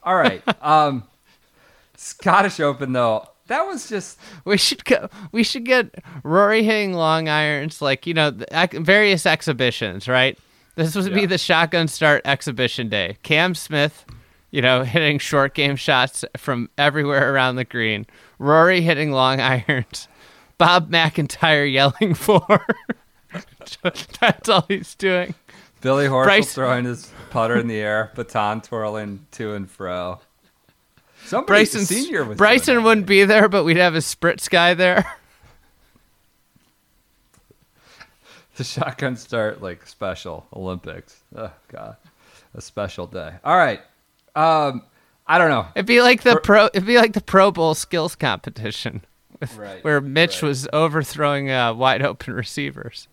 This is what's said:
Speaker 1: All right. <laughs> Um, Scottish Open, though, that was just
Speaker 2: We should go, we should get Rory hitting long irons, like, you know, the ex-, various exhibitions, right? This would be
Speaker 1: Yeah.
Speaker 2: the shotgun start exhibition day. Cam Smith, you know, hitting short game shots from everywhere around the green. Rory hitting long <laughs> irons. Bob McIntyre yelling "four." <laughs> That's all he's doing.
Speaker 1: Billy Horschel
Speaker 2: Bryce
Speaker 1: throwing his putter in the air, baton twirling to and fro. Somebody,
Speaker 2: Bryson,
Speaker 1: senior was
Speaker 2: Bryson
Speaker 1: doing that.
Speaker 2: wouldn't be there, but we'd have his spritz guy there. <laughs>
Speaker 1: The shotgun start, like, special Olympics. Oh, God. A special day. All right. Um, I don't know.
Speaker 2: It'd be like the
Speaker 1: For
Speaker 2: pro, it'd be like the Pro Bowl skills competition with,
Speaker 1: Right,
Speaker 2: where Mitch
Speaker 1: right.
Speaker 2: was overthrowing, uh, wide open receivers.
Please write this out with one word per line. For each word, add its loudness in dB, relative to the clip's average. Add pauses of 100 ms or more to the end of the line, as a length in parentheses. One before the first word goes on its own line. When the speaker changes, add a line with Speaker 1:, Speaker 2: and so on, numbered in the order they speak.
Speaker 1:
All 0
right. 0 (100)
<laughs> -8
Um, 2 (920)
Scottish 0
Open, -2
though, 0 (200)
that -4
was -8
just -10 (260)
Speaker 2:
We 0
should -2
go, 0 (240)
we 0
should -8
get 0 (300)
Rory 2
hitting 0
long 0
irons, -2
like, -2
you -6
know, 0
the -12
ex-, 0
various 2
exhibitions, -2
right? 2 (380)
This -4
would -2
be 2
Speaker 1:
Yeah. 0
Speaker 2:
the -2
shotgun 0
start 2
exhibition -4
day. -4
Cam 0
Smith, -4 (460)
you -4
know, 4
hitting 0
short -2
game -2
shots -2 (140)
from -6
everywhere 0
around 0
the -4
green. -4 (340)
Rory 4
hitting 0
long 0
<laughs> -
irons. -2 (500)
Bob 4
McIntyre 0
yelling 2
"four." 2 (1160)
<laughs> -6
That's 0
all 4
he's -6
doing. -2 (460)
Speaker 1:
Billy 2
Horschel 2
Speaker 2:
Bryce 4
Speaker 1:
throwing -2
his -8 (200)
putter 0
in -2
the -6
air, -2
baton -4
twirling -8
to -8
and -10
fro. -10 (1040)
Somebody, -4 (180)
Speaker 2:
Bryson, -4
Speaker 1:
senior -2
was -10
Speaker 2:
Bryson 4
Speaker 1:
doing 2
that. 6
Speaker 2:
wouldn't 2
be 6
there, 6
but 2
we'd 2
have 4
his -2
spritz -4
guy 4
there. 2
<laughs> -20 (3250)
Speaker 1:
The -10
shotgun -6
start, -6
like, -14
special -12
Olympics. -12 (160)
Oh, -12 (180)
God. -18 (580)
A -18
special -10
day. -14 (100)
All 0
right. 2 (540)
Um, 0 (440)
I 4
don't 6
know. 0
Speaker 2:
It'd -4
be 4
like 4
the 6
Speaker 1:
For 4
Speaker 2:
pro, 6
it'd -2
be 4
like 6
the -4
Pro 4
Bowl 0
skills -6
competition -6 (380)
with, -12
Speaker 1:
Right, -16
Speaker 2:
where 2
Mitch -2
Speaker 1:
right. -2
Speaker 2:
was -6
overthrowing, -2
uh, 0
wide 0
open -6
receivers. -10